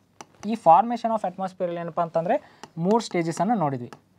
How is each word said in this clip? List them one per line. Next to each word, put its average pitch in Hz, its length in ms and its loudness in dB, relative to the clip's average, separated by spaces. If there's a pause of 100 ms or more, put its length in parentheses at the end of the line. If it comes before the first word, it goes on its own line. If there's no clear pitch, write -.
(460)
ಈ 214 60 -2
formation 226 640 4
of 214 40 -2
atmosphere-ಅಲ್ಲಿ 180 600 -6
ಏನಪ್ಪ 170 200 -6
ಅಂತಂದ್ರೆ 170 640 -2 (160)
ಮೂರು 196 220 4
ಸ್ಟೇಜಸನ್ನು 175 540 -2
ನೋಡಿದ್ವಿ. 135 380 -2 (260)